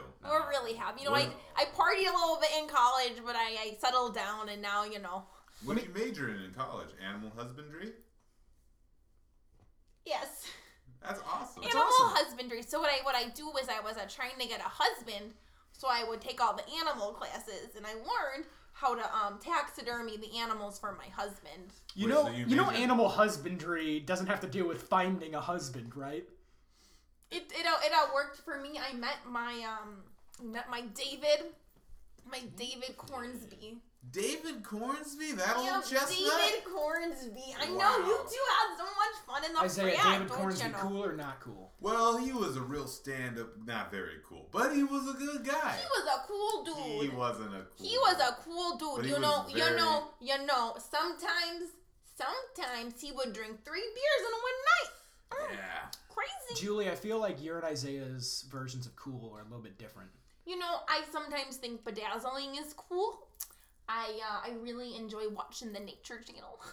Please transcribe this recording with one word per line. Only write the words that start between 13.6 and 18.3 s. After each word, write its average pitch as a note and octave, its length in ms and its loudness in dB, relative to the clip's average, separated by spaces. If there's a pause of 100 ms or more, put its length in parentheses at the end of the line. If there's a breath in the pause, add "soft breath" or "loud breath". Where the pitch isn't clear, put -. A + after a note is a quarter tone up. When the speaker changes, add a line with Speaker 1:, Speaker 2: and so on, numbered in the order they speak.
Speaker 1:
I A3 140 -2
was, A3 140 -6
uh, G3+ 100 -6
trying B3+ 320 -6
to A#3+ 80 -2
get A3 120 -4
a G3 100 -4
husband, A3+ 640 0 (380 soft breath)
so - 180 -6
I A#3 180 4
would A3 140 -4
take B3+ 180 -6
all G#3+ 160 6
the G3+ 120 -6 (120)
animal B3 340 0
classes, G#3+ 600 -8
and G#3 120 -12
I A3 60 -6
learned D4 520 -2 (280 loud breath)